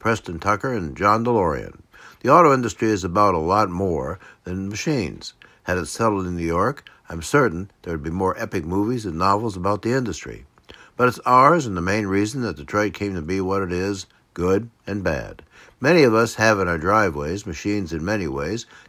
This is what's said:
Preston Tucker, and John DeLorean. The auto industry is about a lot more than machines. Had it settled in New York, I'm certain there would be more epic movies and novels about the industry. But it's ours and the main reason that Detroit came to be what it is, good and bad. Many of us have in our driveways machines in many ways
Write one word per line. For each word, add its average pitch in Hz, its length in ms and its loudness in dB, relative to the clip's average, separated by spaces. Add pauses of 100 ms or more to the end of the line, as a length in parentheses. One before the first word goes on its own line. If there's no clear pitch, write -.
Preston 101 400 -4
Tucker, 104 320 -2
and 85 240 -4
John 104 280 2
DeLorean. 80 540 0 (420)
The 117 100 2
auto 160 220 8
industry 117 380 0
is 98 140 0
about 95 320 2
a - 20 0
lot 95 320 2
more 87 480 -4 (240)
than 92 260 -6
machines. 104 640 -6 (280)
Had - 160 -2
it 85 80 -4
settled 101 400 -2
in 90 100 -4
New 85 80 -4
York, 90 400 0 (220)
I'm 82 160 -10
certain 98 480 0 (120)
there 85 100 -8
would 78 100 -6
be 80 80 -8
more 92 280 -2
epic 107 260 -6
movies 104 400 -2
and 82 140 -6
novels 98 400 0
about 98 240 -2
the 113 100 -2
industry. 87 540 -6 (500)
But 123 120 4
it's 120 180 -4
ours 135 400 6
and 101 100 -4
the 85 60 -2
main 101 240 0
reason 104 360 0
that 95 140 -4
Detroit 98 380 -2
came 101 200 -4
to 87 80 -6
be 92 200 -4
what 98 200 -2
it 90 100 -6
is, 98 340 -4 (260)
good 95 380 0 (160)
and 98 180 -4
bad. 64 380 -6 (380)
Many 156 220 4
of 120 120 6
us 113 220 2
have 110 240 4
in 90 80 0
our 85 100 -2
driveways 87 680 0
machines 98 460 -6
in 80 120 -6
many 101 220 -2
ways 76 380 -6 (240)